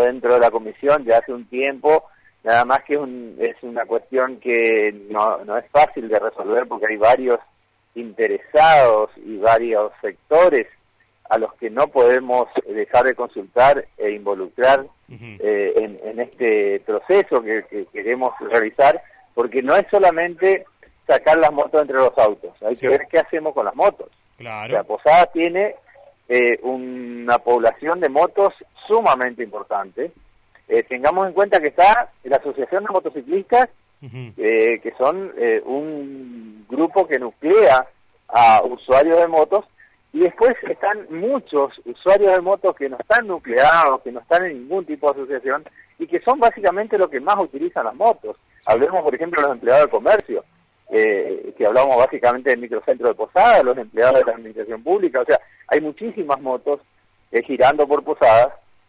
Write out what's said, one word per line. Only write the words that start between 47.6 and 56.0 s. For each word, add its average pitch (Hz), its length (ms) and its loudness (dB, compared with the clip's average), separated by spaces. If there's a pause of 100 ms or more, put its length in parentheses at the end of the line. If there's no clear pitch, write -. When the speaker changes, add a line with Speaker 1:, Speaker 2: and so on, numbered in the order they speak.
Speaker 1:
las - 80 -8
motos. 185 420 -2 (300)
Hablemos, 143 340 0
por 151 140 -2
ejemplo, 165 260 -6
de 143 80 0
los 127 80 -4
empleados 123 300 2
de - 40 -12
comercio, 120 540 -2 (460)
eh, 101 680 -2
que 123 80 -4
hablamos 127 320 2
básicamente 127 540 0
del 120 100 0
microcentro 120 480 -4
de 107 60 0
Posadas, 185 500 2
los 123 140 -2
empleados 123 400 0
de 127 80 2
la 117 60 -2
administración 110 500 -12
pública, 170 400 -2
o - 20 -2
sea, - 160 2 (280)
hay 147 120 0
muchísimas 151 640 -6